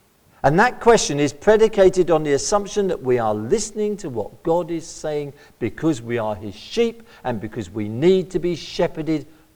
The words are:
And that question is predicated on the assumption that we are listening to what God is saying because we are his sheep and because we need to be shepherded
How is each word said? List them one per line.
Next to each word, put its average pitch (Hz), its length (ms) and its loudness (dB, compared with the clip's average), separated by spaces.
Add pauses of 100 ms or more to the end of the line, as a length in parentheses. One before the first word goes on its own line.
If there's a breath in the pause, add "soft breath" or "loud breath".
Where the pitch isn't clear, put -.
(440 soft breath)
And 143 160 4
that 247 200 2
question 190 380 4
is - 140 2
predicated 202 760 4
on 156 140 4
the 147 120 0
assumption 202 520 0
that 165 160 -4
we 127 160 2
are 110 160 0
listening 208 640 -2
to 170 100 -10
what 110 360 -8
God 165 260 0
is 165 160 -8
saying 147 460 -8 (260 soft breath)
because 131 420 -2
we 117 180 -4
are 107 180 -4
his 104 180 -12
sheep - 480 -4 (220 soft breath)
and 196 160 -4
because 104 300 -10
we 104 180 -6
need 165 420 2
to 180 80 -4
be 175 160 -4
shepherded 156 720 -4 (300 soft breath)